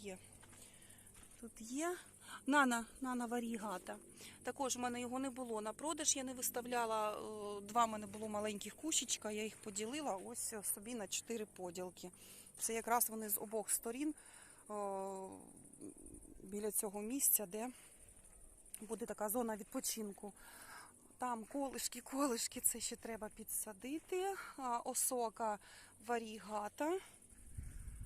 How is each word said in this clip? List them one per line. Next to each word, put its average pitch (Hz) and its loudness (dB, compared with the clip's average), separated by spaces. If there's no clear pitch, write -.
є. 190 -6
Тут 233 -12
є 285 0
Нана, 262 8
Нана 247 0
варігата. 226 0
Також 254 2
в 247 -2
мене 240 2
його 247 0
не 269 2
було 233 -2
на 214 -2
продаж, 302 2
я 262 -2
не 262 -2
виставляла. 240 2
Е, 208 -4
два 214 6
в 226 4
мене 214 -2
було 214 -4
маленьких 208 -2
кущичка, - 2
я 214 0
їх 214 -4
поділила 214 -2
ось 214 -4
собі 220 -6
на 214 -2
чотири 226 -2
поділки. 180 -6
Це - 2
якраз 226 6
вони 220 -2
з 202 2
обох 214 -2
сторін, 269 2
е, 208 -6
біля 208 0
цього 208 0
місця, 226 4
де 214 -4
буде 220 -2
така 208 0
зона 226 4
відпочинку. 208 -2
Там 240 0
колишки, 247 -2
колишки, 254 2
це - 4
ще - -2
треба 214 -4
підсадити. 294 0
А, 247 2
осока 233 2
варігата 220 2